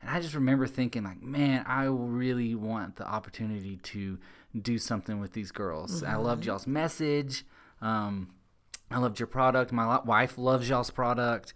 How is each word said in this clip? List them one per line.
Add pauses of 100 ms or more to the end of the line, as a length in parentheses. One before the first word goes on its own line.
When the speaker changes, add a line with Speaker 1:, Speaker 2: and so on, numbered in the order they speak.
Speaker 1:
and
I
just
remember
thinking,
like,
"Man,
I
really
want
the
opportunity
to (420)
do
something
with
these
girls."
I
loved
Speaker 2:
Mm-hmm.
Speaker 1:
y'all's
message. (360)
Um, (600)
I
loved
your
product.
My
lo-,
wife
loves
y'all's
product.